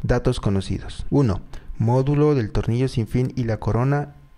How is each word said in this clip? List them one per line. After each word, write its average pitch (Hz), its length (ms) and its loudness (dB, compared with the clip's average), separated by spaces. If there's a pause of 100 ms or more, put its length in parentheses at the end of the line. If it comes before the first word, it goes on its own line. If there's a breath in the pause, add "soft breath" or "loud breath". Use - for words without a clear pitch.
Datos 123 340 2
conocidos. - 720 -4
Uno, 120 300 2 (380 loud breath)
módulo 143 580 4
del 110 160 -2
tornillo 117 340 0
sin 117 220 -2
fin 123 260 0
y 131 80 -2
la 110 160 -2
corona 135 560 0 (240)